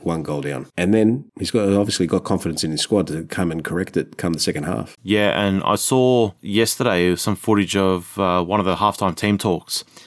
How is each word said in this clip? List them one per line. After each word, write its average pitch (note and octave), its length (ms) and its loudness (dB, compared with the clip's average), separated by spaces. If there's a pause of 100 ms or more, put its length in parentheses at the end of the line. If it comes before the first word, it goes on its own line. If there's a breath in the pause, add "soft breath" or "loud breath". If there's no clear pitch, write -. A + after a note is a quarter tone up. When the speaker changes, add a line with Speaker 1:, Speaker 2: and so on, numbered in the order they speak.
Speaker 1:
one E2 200 -2
goal D2 180 -6
down. C#2 260 -6 (100)
And F2+ 180 2
then A2 440 2
he's - 120 -4
got, G#2 180 2
obviously G2+ 380 2
got F#2 180 0
confidence E2+ 400 -2
in D#2+ 60 -2
his D#2 100 -4
squad F#2+ 280 0
to D#2+ 160 -8
come F2 260 -4
and D#2+ 140 -6
correct F2+ 320 -4
it - 200 -4
come E2+ 160 -2
the D#2 80 -4
second - 240 -4
half. - 380 -6
Speaker 2:
Yeah, G#2 380 2
and G2 240 0
I G2+ 120 2
saw B2+ 640 2
yesterday G2+ 760 2
some G#2 200 -2
footage G2+ 400 0
of, F#2 420 0
uh, F2+ 240 2
one G2 180 0
of F#2 60 -2
the F#2 100 2
halftime G2 400 0
team G#2 220 0
talks. - 460 -4 (220 loud breath)